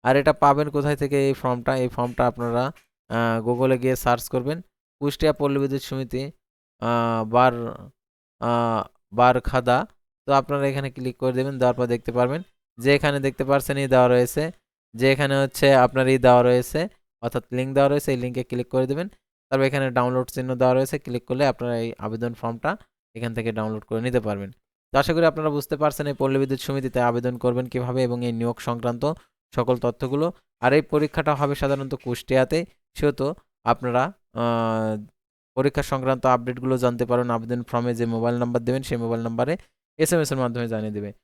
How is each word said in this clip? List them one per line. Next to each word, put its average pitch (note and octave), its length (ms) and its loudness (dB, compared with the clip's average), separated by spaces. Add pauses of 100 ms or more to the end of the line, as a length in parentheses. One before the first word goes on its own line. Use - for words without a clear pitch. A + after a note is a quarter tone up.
আর B2+ 180 2
এটা D3+ 120 4 (100)
পাবেন C#3+ 320 4
কোথায় C#3+ 260 0
থেকে C#3+ 160 0 (120)
এই C3+ 120 0
ফর্মটা? B2 320 -2 (100)
এই B2 120 -2
ফর্মটা B2 360 -2
আপনারা, A#2+ 320 -2 (460)
আহ, A2+ 280 0 (100)
Google-এ B2+ 360 2
গিয়ে C3 200 2
সার্চ A#2+ 200 2 (100)
করবেন, C3+ 240 -2 (440)
কুষ্টিয়া C#3+ 380 0
পল্লী C#3 240 2
বিদ্যুৎ C3+ 260 -2
সমিতি, C3 340 -6 (580)
আহ, A#2 400 0 (120)
বার-, A#2+ 400 2 (680)
আহ, A#2 400 0 (360)
বারখাদা। B2 600 4 (500)
তো C#3 60 0
আপনারা C#3 380 0
এখানে C#3 240 -6
ক্লিক B2+ 260 -6
করে C3 180 0
দেবেন, C#3 200 -2
দেওয়ার B2 180 2
পর B2 160 0
দেখতে A#2 240 -4
পারবেন C3 240 0 (360)
যে A#2+ 200 0
এখানে C#3+ 220 0
দেখতে C3+ 300 -2
পারছেন C#3 280 0
এই C#3 160 -2
দেওয়া B2+ 200 6
রয়েছে, B2 300 2 (520)
যে A#2+ 180 -2
এখানে C#3 280 0
হচ্ছে C#3 260 0 (180)
আপনার C3 280 0
এই C3 120 2
দেওয়া B2 220 8
রয়েছে, B2 320 2 (440)
অর্থাৎ A#2+ 200 -4 (140)
লিংক C3 180 -4
দেওয়া C#3 160 6
রয়েছে, D3 200 0
এই B2+ 120 -2
লিংকে B2 260 -6
ক্লিক B2 260 -6
করে C3 160 2
দেবেন। E3+ 160 -4 (400)
তারপর C3+ 220 2
এখানে C3+ 160 0 (120)
ডাউনলোড B2 380 0
চিহ্ন B2+ 140 -6 (120)
দেওয়া B2+ 160 6
রয়েছে, C3+ 180 0 (100)
ক্লিক B2 240 -6
করলে C3 140 0 (100)
আপনারা A#2+ 200 -4 (100)
এই A#2 60 -4 (160)
আবেদন A2+ 340 -4
ফর্মটা A#2 320 -4 (440)
এখান A2+ 220 -6
থেকে A#2 200 -4
ডাউনলোড A2 320 -6
করে A2+ 180 -4
নিতে A#2+ 200 0
পারবেন। G2 220 -6 (440)
তো - 80 -4
আশা E3+ 140 0
করি E3 160 4
আপনারা D#3 260 -2
বুঝতে D3 240 -4
পারছেন D3 300 0
এই C3 100 -4
পল্লী C3+ 200 2
বিদ্যুৎ C3+ 260 -2
সমিতিতে C3+ 320 -2 (100)
আবেদন A#2+ 240 -2 (100)
করবেন B2 300 0
কীভাবে B2 340 -4
এবং A#2+ 100 -2 (100)
এই A#2 120 -2
নিয়োগ A#2 180 -2 (100)
সংক্রান্ত A#2+ 360 -4 (500)
সকল B2 220 2 (100)
তথ্যগুলো। C#3 420 -2 (360)
আর B2+ 140 6
এই D#3 60 4 (100)
পরীক্ষাটা D3+ 460 0
হবে C#3+ 220 0
সাধারণত C#3 320 -2 (100)
কুষ্টিয়াতে, C3 560 0 (380)
সেহেতু C#3 280 0 (460)
আপনারা, B2 320 0 (380)
আহ, A2+ 520 0 (640)
পরীক্ষা C#3 340 0
সংক্রান্ত C3 320 -2 (120)
আপডেটগুলো B2 480 -2
জানতে B2 260 0
পারেন B2 260 2
আবেদন A#2 340 -4
ফর্মে A#2+ 300 -2
যে A#2+ 60 2 (100)
মোবাইল A#2+ 260 0
নাম্বার A#2+ 260 -2
দেবেন, C3 200 -2
সেই A#2+ 180 -4
মোবাইল A#2 220 -2
নাম্বারে A#2+ 260 -2 (460)
এসএমএস D#3 340 2
এর C3 100 -2
মাধ্যমে A#2+ 300 -4
জানিয়ে G#2+ 240 -6
দেবে। G#2 140 -8 (120)